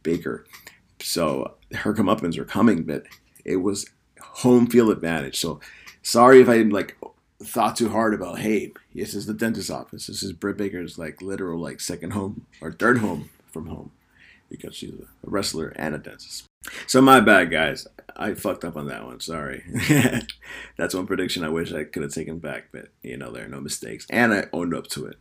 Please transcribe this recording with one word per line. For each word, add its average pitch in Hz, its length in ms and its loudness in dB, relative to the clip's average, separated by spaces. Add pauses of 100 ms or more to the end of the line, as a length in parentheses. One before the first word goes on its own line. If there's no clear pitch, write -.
Baker. 78 440 -4 (560)
So 73 520 -2 (180)
her - 220 -4
comeuppance 90 460 0
are 65 60 -8
coming, 101 380 2
but 78 220 -6 (400)
it 92 120 -2
was 98 340 -4 (280)
home 123 460 4
field 117 240 6
advantage. 82 500 -2
So 78 200 -6 (420)
sorry 127 400 10
if 117 80 8
I, 117 80 6
like, 101 400 2 (460)
thought - 320 -2
too 117 140 0
hard 107 240 0
about, 90 260 -6
hey, - 340 -2 (200)
this 85 200 -8
is 101 140 -8
the 107 60 -6
dentist's 110 360 -4
office. - 380 -12
This - 160 -10
is 95 100 -8
Britt 98 240 -6
Baker's, 90 400 -8
like, 80 240 -12
literal, 95 380 -8
like, 73 200 -10
second 85 320 -10
home 98 340 -6 (160)
or 80 100 -12
third 117 280 2
home 87 300 -4 (220)
from 80 160 -14
home - 240 -14 (580)
because - 260 -16
she's - 180 -14
a - 140 -20 (160)
wrestler 80 520 -4
and 78 180 -6
a 76 40 -8
dentist. - 480 -16 (420)
So 131 140 6
my 135 180 10
bad, 98 320 6
guys. 78 360 -2 (280)
I 98 180 -6
fucked 90 320 -6
up 85 120 -10
on 71 100 -8
that 58 180 -12
one. 62 140 -18
Sorry. 73 480 -10
<laughs> 120 540 2 (560)
That's 87 180 -4
one 92 100 -4
prediction 90 380 -4
I 78 60 -4
wish 82 220 -4
I 78 120 -6
could - 180 -8
have 71 120 -8
taken 82 260 -8
back, 69 320 -12
but, 62 160 -18 (160)
you 62 140 -12
know, 62 140 -14
there 60 140 -14
are 55 40 -16
no 69 120 -14
mistakes. 58 480 -12
And 113 240 2
I 98 200 0
owned 85 200 -4
up - 140 -8
to 67 180 -10
it, - 160 -16